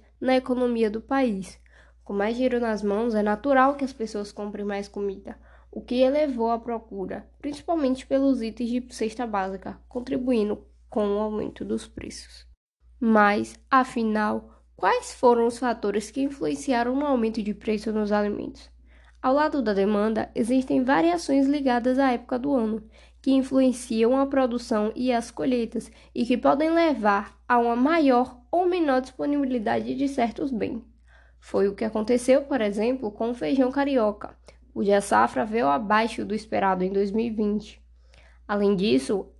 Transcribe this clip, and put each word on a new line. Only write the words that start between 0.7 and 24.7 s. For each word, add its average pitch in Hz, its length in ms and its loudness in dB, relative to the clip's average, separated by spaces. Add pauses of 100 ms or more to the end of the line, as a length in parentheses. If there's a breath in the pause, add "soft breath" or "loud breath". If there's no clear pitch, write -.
do 220 120 -6
país. 240 580 -2 (440 soft breath)
Com 202 100 -10
mais 208 220 0
dinheiro 247 240 0
nas 220 240 -2
mãos, 214 320 0
é 208 80 2
natural 262 520 4
que 277 100 -4
as 247 80 -8
pessoas 208 380 -8
comprem 208 340 -10
mais 202 220 -6
comida, 202 500 -8 (340 soft breath)
o 214 80 -12
que 247 220 -2
elevou 262 500 2
a 226 80 -2
procura, 202 680 -10 (100)
principalmente 285 640 -4
pelos 269 360 2
itens 226 280 -6
de 247 240 -4
cesta 220 320 -4
básica, 190 640 -6
contribuindo 247 800 -2 (240)
com 208 180 -2
o 202 120 0
aumento 214 440 -6
dos 220 240 -6
preços. - 580 -16 (540)
Mas, 220 580 4 (120)
afinal, 220 960 0 (100)
quais 480 380 0
foram 233 340 4
os 240 100 -4
fatores 220 540 -4
que 269 100 -4
influenciaram 277 760 -2
no 294 100 0
aumento 226 360 0
de 202 120 -4
preço 214 400 -4
nos 208 180 -2
alimentos? - 580 -4 (520 soft breath)
Ao 262 120 2
lado 302 280 2
da 214 100 0
demanda, 208 640 0
existem 262 480 0
variações 285 640 2
ligadas 269 500 0
à 269 140 4
época 240 260 -4
do 277 160 -2
ano, 220 300 -2 (380 soft breath)
que 262 100 0
influenciam 262 880 2
a 277 60 4
produção 240 720 0